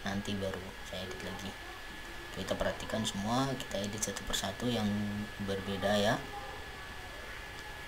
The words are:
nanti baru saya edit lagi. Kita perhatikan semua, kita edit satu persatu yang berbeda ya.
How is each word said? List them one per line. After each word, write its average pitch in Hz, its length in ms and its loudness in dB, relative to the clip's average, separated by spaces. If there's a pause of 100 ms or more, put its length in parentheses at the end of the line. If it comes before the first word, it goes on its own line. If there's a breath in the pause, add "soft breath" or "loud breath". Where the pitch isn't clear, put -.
nanti 101 320 0
baru 95 320 0 (240)
saya 92 160 -4
edit 92 160 -4
lagi. 95 300 -4 (840)
Kita 95 240 0
perhatikan - 480 2
semua, 113 400 4 (100)
kita - 220 -2
edit 101 320 0
satu - 160 -4
persatu - 400 0
yang 110 240 4 (560)
berbeda 98 560 4
ya. 110 160 8 (1700)